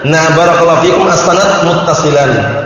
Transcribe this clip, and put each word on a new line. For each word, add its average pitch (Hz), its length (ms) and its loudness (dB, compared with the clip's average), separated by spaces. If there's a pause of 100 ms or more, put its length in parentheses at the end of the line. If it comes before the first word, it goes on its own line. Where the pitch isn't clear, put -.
Nah, 160 320 0
barakallahu 170 480 2
fikum, 180 240 0
as-sanad 175 560 0
muttasilan. 147 680 0 (360)